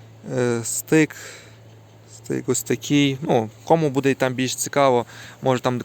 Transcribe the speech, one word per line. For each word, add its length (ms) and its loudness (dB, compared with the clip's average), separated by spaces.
е, 280 2
стик, 520 2
стик 320 -6
ось 140 -2
такий. 600 0
Ну, 280 0
кому 260 2
буде 240 0
там 200 -2
більш 200 -4
цікаво, 520 2
може 200 2
там, 220 0